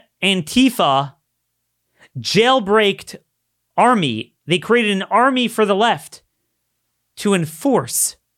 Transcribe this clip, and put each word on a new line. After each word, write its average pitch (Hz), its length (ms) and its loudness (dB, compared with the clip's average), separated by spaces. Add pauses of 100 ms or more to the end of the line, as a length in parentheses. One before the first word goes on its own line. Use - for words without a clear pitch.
(220)
Antifa 185 920 0 (1040)
jailbreaked 208 1000 0 (580)
army. 170 600 0 (100)
They 170 140 0
created 220 340 0
an 190 120 -2
army 247 440 2
for - 160 -2
the 202 100 2
left 196 480 -2 (960)
to 202 160 -2
enforce 175 840 -2 (220)